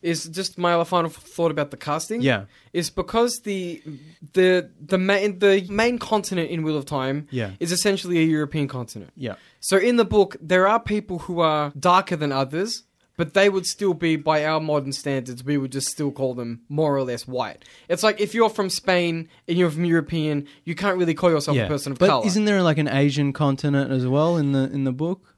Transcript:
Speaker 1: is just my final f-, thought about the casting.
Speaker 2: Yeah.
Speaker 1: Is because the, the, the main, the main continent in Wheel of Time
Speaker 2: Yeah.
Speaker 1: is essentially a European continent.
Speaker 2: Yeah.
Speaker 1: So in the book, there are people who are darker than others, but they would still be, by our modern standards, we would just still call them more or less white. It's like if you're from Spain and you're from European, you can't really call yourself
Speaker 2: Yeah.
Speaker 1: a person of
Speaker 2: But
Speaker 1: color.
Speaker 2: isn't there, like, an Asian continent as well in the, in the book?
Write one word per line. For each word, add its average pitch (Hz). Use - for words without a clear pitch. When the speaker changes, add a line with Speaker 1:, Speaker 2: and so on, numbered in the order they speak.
Speaker 1:
is 170
just 180
my 175
final 165
f-, -
thought -
about 147
the 135
casting. 160
Speaker 2:
Yeah. 113
Speaker 1:
Is 170
because 233
the, 185
the, 185
the 185
main, 196
the 196
main 226
continent 196
in 165
Wheel 156
of 135
Time 139
Speaker 2:
Yeah. 110
Speaker 1:
is 170
essentially 180
a 160
European 151
continent. 113
Speaker 2:
Yeah. 113
Speaker 1:
So -
in 233
the 233
book, 196
there 185
are 214
people 208
who 170
are 151
darker 180
than 147
others, 147
but 160
they 196
would 190
still 190
be, 160
by 156
our 156
modern 147
standards, 127
we 143
would 135
just 135
still 143
call 135
them 117
more 147
or 135
less 123
white. 123
It's 170
like 214
if 208
you're 226
from 202
Spain 170
and 175
you're 175
from 156
European, 156
you 165
can't 185
really 170
call 175
yourself 147
Speaker 2:
Yeah. 113
Speaker 1:
a -
person 143
of 127
Speaker 2:
But 180
Speaker 1:
color. 131
Speaker 2:
isn't 208
there, 202
like, 156
an 147
Asian 139
continent 139
as 127
well 151
in 143
the, 135
in 139
the 131
book? 165